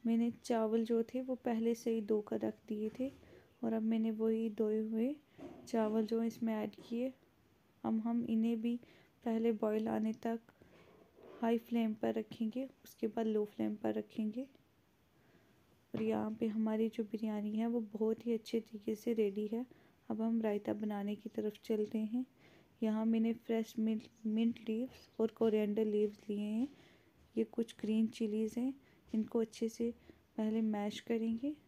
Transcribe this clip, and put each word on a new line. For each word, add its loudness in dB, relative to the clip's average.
मैंने 2
चावल 2
जो 2
थे -4
वो -2
पहले 2
से -2
ही 2
धो 2
कर -2
रख -4
दिए -2
थे -2
और 0
अब 0
मैंने 2
वही 2
धोए 2
हुए 0
चावल 2
जो 0
इसमें -2
ऐड -4
किए। -4
अब 2
हम 0
इन्हें 2
भी 0
पहले 2
boil 0
आने 0
तक -2
हाई 2
flame 0
पर -2
रखेंगे, -4
उसके -6
बाद 0
low 2
flame -2
पर 0
रखेंगे। -4
और 0
यहाँ 0
पे 2
हमारी 2
जो -2
बिरयानी -4
है 0
वो 0
बहुत 0
ही 2
अच्छे -2
तरीके -6
से -2
ready 2
है। -4
अब -2
हम 2
रायता 0
बनाने -4
की -12
तरफ -4
चलते 0
हैं। -2
यहाँ 2
मैंने 4
fresh -2
mint, 0
mint 2
leaves -4
और 2
coriander 2
leaves 2
लिए -2
हैं। 0
ये 2
कुछ -4
green 2
chilies -2
हैं, 0
इनको 0
अच्छे -2
से -2
पहले 0
mash 0
करेंगे। 0